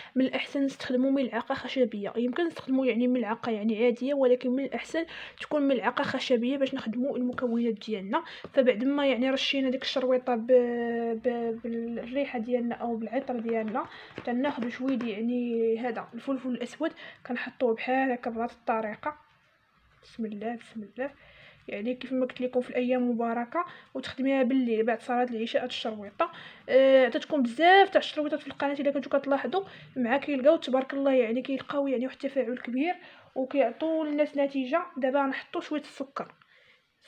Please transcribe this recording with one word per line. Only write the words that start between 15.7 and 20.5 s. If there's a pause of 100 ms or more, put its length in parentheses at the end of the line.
هذا
الفلفل
الاسود (340)
كنحطوه
بحال
هكا
بهذه
الطريقه، (880)
بسم
الله،